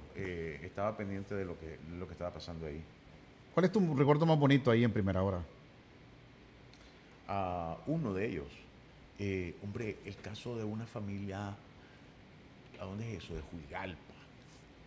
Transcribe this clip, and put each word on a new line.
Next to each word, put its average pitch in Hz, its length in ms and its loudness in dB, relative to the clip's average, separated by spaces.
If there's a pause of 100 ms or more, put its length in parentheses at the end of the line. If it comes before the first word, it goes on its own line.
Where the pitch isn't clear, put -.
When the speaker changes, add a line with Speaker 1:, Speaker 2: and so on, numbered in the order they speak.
(160)
Speaker 1:
eh, 85 480 -4
estaba 101 340 -2
pendiente 101 380 -4
de 98 100 -2
lo 82 140 -6
que, 80 180 -10 (220)
lo 87 80 -8
que 85 60 -10
estaba 87 180 -6
pasando 80 340 -8
ahí. 78 180 -6 (720)
Speaker 2:
¿Cuál 175 140 6
es 180 40 4
tu 180 240 4
recuerdo 147 300 6
más 160 140 8
bonito 135 320 8
ahí 117 120 8
en 117 80 6
Primera 95 300 4
Hora? 95 160 2 (1900)
Speaker 1:
Ah, 90 580 -2
uno 143 280 0
de 98 140 0
ellos. 78 200 -4 (720)
Eh, 95 440 -2
hombre, 101 420 -6
el 101 120 -10
caso 117 400 -8
de 113 60 -6
una 107 240 -4
familia, 101 640 -6
¿a - 1300 -18
dónde 104 320 -8
es 82 80 -8
eso? 82 120 -10
De 78 60 -6
Juigalpa, 85 720 -10 (720)